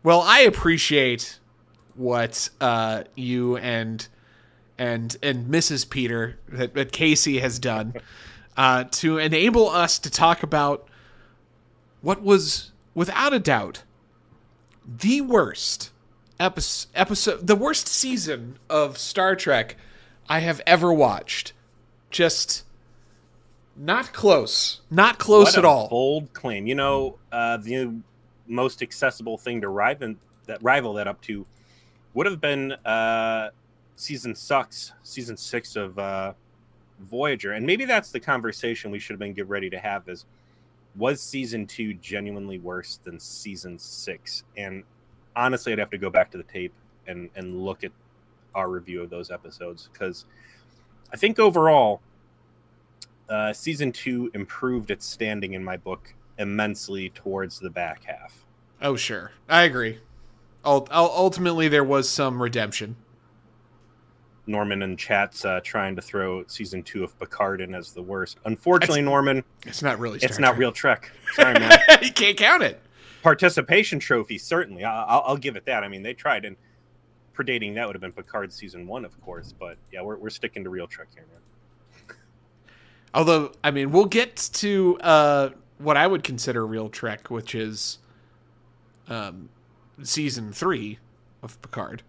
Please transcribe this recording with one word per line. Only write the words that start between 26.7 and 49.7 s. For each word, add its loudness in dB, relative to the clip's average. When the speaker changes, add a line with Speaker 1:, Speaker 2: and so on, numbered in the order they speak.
Speaker 2:
know, -2
uh, -2
the -6
most -4
accessible -4
thing -6
to -6
rival -2
that, -12
rival 0
that -4
up -10
to -10
would -2
have -4
been, -4
uh, 0
season -10
sucks, -4
season -12
six -8
of, -8
uh, -6
Voyager. -4
And -6
maybe 0
that's -2
the -8
conversation -6
we -10
should -14
have -12
been -10
get -10
ready -6
to -12
have -8
is, -16
was -2
season -6
two -10
genuinely -10
worse -12
than -16
season -14
six? -14
And -12
honestly, -2
I'd -2
have -4
to -10
go -6
back 2
to -16
the -14
tape -10
and, -12
and -10
look -8
at -14
our -4
review -10
of -14
those -14
episodes, -16